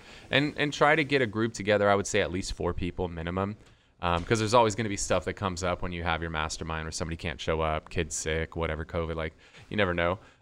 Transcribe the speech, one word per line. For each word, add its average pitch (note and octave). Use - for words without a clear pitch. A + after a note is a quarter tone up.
And, C#3+
and C#3+
try D3+
to D#3+
get C3+
a B2+
group A2
together. G2+
I G2+
would G2+
say G#2
at E2+
least F2+
four F2
people F2+
minimum. F2+
Um, F2
'cause A#2
there's G#2+
always A2+
gonna A2+
be G2+
stuff F#2
that F#2
comes F2+
up F2+
when F#2
you E2+
have E2
your E2+
mastermind D#2+
where D#2
somebody D#2+
can't D#2
show D#2+
up, D#2
kid's D#2+
sick, D#2
whatever, D#2+
covid, E2
like, D#2+
you G2+
never F#2+
know. F2